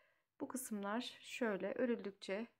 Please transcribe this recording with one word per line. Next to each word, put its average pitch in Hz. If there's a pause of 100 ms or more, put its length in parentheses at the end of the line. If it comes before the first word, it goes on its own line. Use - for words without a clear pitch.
(400)
Bu 285
kısımlar 214
şöyle 202
örüldükçe 208 (120)